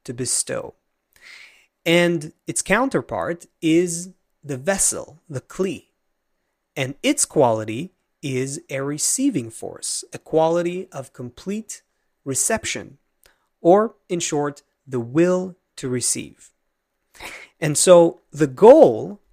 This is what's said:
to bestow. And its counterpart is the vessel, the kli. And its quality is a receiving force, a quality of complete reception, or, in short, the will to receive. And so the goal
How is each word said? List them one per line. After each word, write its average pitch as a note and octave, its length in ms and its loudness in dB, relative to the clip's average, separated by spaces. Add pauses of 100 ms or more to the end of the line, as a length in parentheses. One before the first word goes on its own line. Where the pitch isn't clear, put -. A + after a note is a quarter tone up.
to C3 80 -12
bestow. - 640 -6 (1120)
And E3+ 460 2 (140)
its - 140 -6
counterpart E3+ 840 -2 (160)
is F3 480 0 (340)
the C#3 140 -8
vessel, D3 720 -4
the C3 100 -8
kli. F#3 460 -8 (920)
And C3 260 -4
its C#4 220 0
quality A2+ 680 0 (280)
is C3+ 480 -6
a C3+ 140 -6
receiving D3+ 680 -4
force, - 640 -12
a - 60 -16
quality E3+ 720 -2
of C#3 220 -14
complete F#3+ 680 -12 (420)
reception, - 760 -6 (640)
or, G#3 320 4 (160)
in F3+ 100 -4
short, D3 420 -4 (240)
the C3 140 -6
will F3 560 0 (200)
to C3+ 120 -10
receive. - 640 -6 (1080)
And D3+ 180 -2
so F3 440 6 (100)
the D3 160 0
goal F3 760 6 (120)